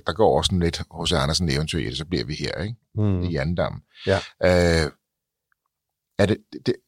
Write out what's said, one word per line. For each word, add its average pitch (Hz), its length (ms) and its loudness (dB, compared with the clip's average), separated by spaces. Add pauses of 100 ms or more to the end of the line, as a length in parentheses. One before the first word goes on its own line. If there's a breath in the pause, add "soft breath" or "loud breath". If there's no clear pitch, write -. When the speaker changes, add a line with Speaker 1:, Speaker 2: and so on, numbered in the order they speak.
Speaker 1:
der - 60 0
går 78 260 4
også - 100 0
sådan 92 120 2
lidt 85 180 0
H 82 300 -10
C 92 40 0
Andersen 71 360 0
eventyr 76 300 -2
i 57 60 -2
det, 62 120 -6
så 76 100 -8
bliver 80 180 -4
vi 76 100 -8
her, 73 280 -6
ikke? 113 120 -8 (200)
Speaker 2:
Mm. 101 280 0
Speaker 1:
I 85 140 -2
andendammen. 80 440 -2 (260 loud breath)
Speaker 2:
Ja. 98 120 2 (260 loud breath)
Speaker 1:
Øh, 85 460 4 (1300)
er 101 80 6
det, 104 100 0 (300)
det, 120 80 0 (140)